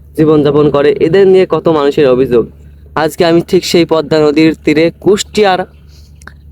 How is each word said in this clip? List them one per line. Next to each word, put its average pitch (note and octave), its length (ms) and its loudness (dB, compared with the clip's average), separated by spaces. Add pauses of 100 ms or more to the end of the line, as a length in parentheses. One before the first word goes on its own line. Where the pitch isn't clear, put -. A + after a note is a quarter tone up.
(180)
জীবনযাপন D3+ 520 2
করে, C#3+ 200 0 (100)
এদের F#3 280 2
নিয়ে F#3 220 2
কত D#3 180 -4
মানুষের D3 420 0
অভিযোগ। B2 340 0 (520)
আজকে D#3 300 -2
আমি E3+ 220 2
ঠিক F3+ 180 0
সেই E3+ 200 0
পদ্মা D#3+ 340 -2
নদীর D#3 320 2 (140)
তীরে D#3 200 0 (140)
কুষ্টিয়ার G3 600 -2 (920)